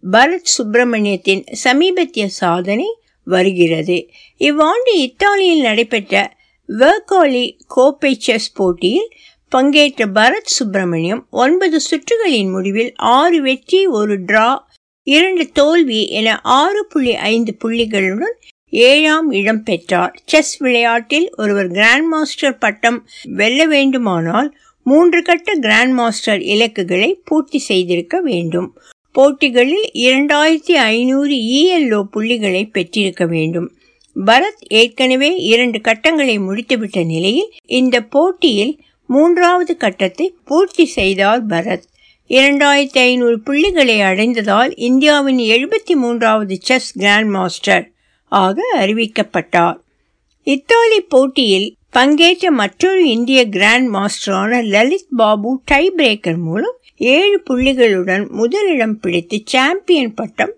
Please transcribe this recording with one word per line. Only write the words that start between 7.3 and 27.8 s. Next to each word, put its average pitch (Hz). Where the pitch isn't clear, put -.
கோப்பை 269
செஸ் -
போட்டியில் 196
பங்கேற்ற 277
பரத் 233
சுப்பிரமணியம் 185
ஒன்பது 311
சுற்றுகளின் 311
முடிவில் 196
ஆறு 294
வெற்றி, 269
ஒரு 208
டிரா, 220
இரண்டு 330
தோல்வி 285
என 220
ஆறு 381
புள்ளி 254
ஐந்து 220
புள்ளிகளுடன் 226
ஏழாம் 302
இடம் 214
பெற்றார். 180
செஸ் -
விளையாட்டில் 240
ஒருவர் 202
கிராண்ட் 226
மாஸ்டர் 311
பட்டம் 233
வெல்ல 233
வேண்டுமானால் 254
மூன்று 339
கட்ட 349
கிராண்ட் 240
மாஸ்டர் 226
இலக்குகளை 214
பூர்த்தி 302
செய்திருக்க 180